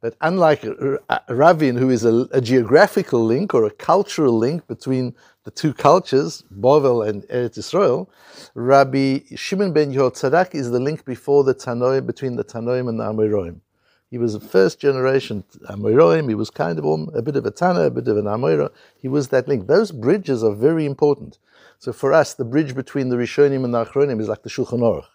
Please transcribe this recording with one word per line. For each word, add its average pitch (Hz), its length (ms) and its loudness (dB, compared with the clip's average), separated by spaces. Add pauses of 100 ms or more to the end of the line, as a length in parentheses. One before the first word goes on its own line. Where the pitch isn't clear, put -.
But 117 220 -8
unlike 160 420 2
R-, 131 340 -6 (120)
R-, - 180 -2
Ravin, 143 480 4
who 131 140 0
is 117 160 2
a, 117 260 2
a 135 80 2
geographical 127 800 2
link 127 300 0
or 113 140 4
a 104 40 -2
cultural 165 640 0
link 123 340 -2
between 127 480 -6 (300)
the 107 60 -18
two 151 240 -4
cultures, 156 680 2 (160)
Bavel 123 480 2
and 104 180 -6
Eretz 123 340 -6
Israel, 170 500 -2 (460)
Rabbi 135 640 2 (180)
Shimon 190 380 -4
ben 147 180 0
Yehotzadak 139 640 0
is 123 160 -4
the 123 100 0
link 151 240 -6
before 143 400 0
the 131 100 2
Tanoim, 127 520 -2
between 120 300 -8
the 117 80 -6
Tanoim 123 440 -6
and 113 100 -6
the 110 60 -6
Amoraim. 104 560 -2 (500)
He 123 60 -12
was 117 180 -2
a 104 60 -8
first - 400 2
generation 131 640 0 (240)
Amoraim. 131 600 2
He 107 40 0
was 107 140 -4
kind 165 300 -4
of 147 80 -6 (280)
a 123 60 -4
bit 139 160 -4
of 120 80 -4
a 110 60 -2
Tana, 175 320 0
a 143 80 2
bit 123 180 -6
of 107 80 0
an 104 80 -2
Amora. 143 460 -2 (280)
He 135 100 -10
was 135 200 -2
that 131 200 -2
link. 117 180 -4
Those 190 260 2
bridges 135 500 -2
are 107 120 0
very 151 320 0
important. 143 520 -2 (420)
So 123 120 -10
for 135 200 -2
us, 156 220 2
the 131 100 -6
bridge 131 300 -2
between 131 340 -4
the 123 60 0
Rishonim 131 500 0
and 120 80 -4
the 117 120 0
Achronim 139 360 -2
is 107 60 -4
like 107 160 -6
the 113 80 -14
Shulchan 123 300 -4
Aruch. 98 240 0 (100)